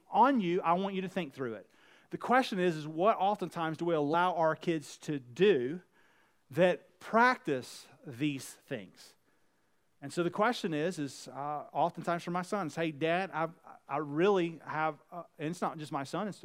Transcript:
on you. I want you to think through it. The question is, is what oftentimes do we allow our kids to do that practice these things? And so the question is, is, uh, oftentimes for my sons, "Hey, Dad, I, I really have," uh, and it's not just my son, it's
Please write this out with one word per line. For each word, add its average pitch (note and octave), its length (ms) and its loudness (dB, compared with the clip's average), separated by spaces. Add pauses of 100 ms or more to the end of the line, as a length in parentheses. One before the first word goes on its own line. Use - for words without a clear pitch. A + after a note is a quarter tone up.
(120)
on B3 280 6
you. F3 220 2
I E3 120 2
want G3 200 0
you F#3+ 80 -2
to F#3 80 -6
think E3 240 -4
through B2 220 -6
it. F#2+ 100 -14 (460)
The E3+ 60 -6
question B3 400 2
is, F3+ 180 2
is D3+ 120 -8
what E3+ 320 2
oftentimes F3 580 -2
do E3+ 80 -6
we E3+ 80 2
allow E3 400 2
our D#3+ 220 2
kids D#3+ 480 -4
to D3 160 -4
do C3+ 600 2 (680)
that E3+ 500 0
practice A3+ 840 0 (180)
these C#3 540 -6 (100)
things? G2+ 460 -12 (880)
And C#3 100 -10
so F3 120 0
the E3+ 80 0
question G#3+ 420 0
is, D#3+ 240 0
is, C#3 340 -8
uh, C#3+ 400 -6
oftentimes E3+ 520 0
for F3 80 -4
my F3+ 100 -2
sons, F3 340 -4
"Hey, E3 140 -2
Dad, D#3+ 420 0
I, D#3+ 180 -2 (380)
I C#3 100 -4
really E3 680 2
have," D#3 300 -2 (180)
uh, E3+ 80 -10 (160)
and D#3 140 -4
it's F3+ 100 -10
not D#3+ 160 -4
just D3+ 140 -12
my C#3 120 -4
son, E3+ 240 -6
it's - 180 -12